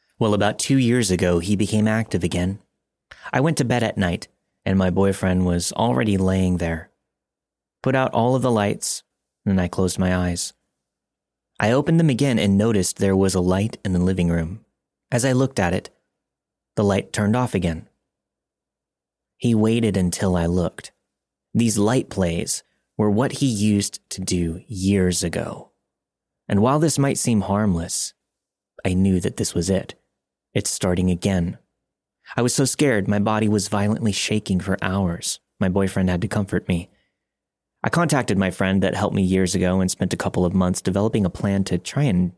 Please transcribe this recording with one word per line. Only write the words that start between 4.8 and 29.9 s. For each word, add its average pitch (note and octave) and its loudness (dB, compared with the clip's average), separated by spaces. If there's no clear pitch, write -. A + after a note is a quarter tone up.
boyfriend F#2 2
was F2 -2
already A#2 0
laying F#2 2
there. E2 -6
Put C3 0
out C3 0
all A#2+ 2
of B2+ 0
the B2+ 2
lights, G#2+ -2
and F#2+ 2
I F2+ 0
closed F#2 -2
my F#2 0
eyes. F2+ -4
I A2 0
opened D3 2
them D#3+ 4
again B2+ 0
and G2 2
noticed G#2 0
there G2 2
was F#2+ 4
a F#2 0
light F#2 0
in F#2 -2
the F2+ 2
living F2+ 0
room. E2+ -4
As A#2+ 0
I C3+ 2
looked C3 0
at E3+ 0
it, - -4
the A2 0
light G2+ 0
turned G#2+ 0
off B2 -2
again. F2 -2
He A#2 2
waited A2 2
until F2+ 0
I E2+ 2
looked. F2 -2
These A2+ 0
light A2+ 0
plays F2 -4
were G#2+ 2
what B2+ 0
he C#3+ -2
used G#2 0
to - -10
do F2 -4
years F#2 0
ago. E2 -8
And G2+ 2
while C3 4
this D3+ 2
might C#3 0
seem A2+ 2
harmless, F#2 -2
I F#2 0
knew F#2 2
that F2+ -4
this - -4
was F2 -2
it. - -2